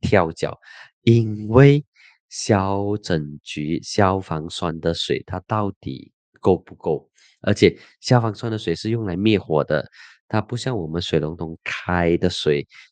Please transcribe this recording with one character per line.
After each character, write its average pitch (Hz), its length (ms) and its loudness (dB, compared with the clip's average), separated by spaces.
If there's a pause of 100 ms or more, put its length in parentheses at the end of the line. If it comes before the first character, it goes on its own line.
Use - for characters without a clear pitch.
跳 87 320 2
脚， - 260 -8 (440)
因 110 460 2
为 139 340 8 (460)
消 98 720 -2
拯 76 440 -4
局 76 400 -6
消 95 380 0
防 82 300 -8
栓 82 300 -6
的 82 120 -2
水 - 340 -4
它 92 200 -8
到 104 340 -2
底 - 320 -12 (280)
够 92 180 4
不 - 160 -20
够？ - 340 -4 (340)
而 104 120 0
且 - 240 4 (220)
消 123 200 4
防 110 140 -2
栓 113 160 -8
的 110 80 -4
水 87 160 -4
是 107 160 -6
用 113 140 -4
来 90 120 -4
灭 104 220 4
火 76 240 0
的， 73 260 -2 (380)
它 110 140 -2
不 120 160 -6
像 127 200 -6
我 82 120 -6
们 80 120 -4
水 80 200 -2
龙 78 160 -4
头 80 260 -10
开 87 540 0
的 90 120 -2
水 71 380 -2 (260)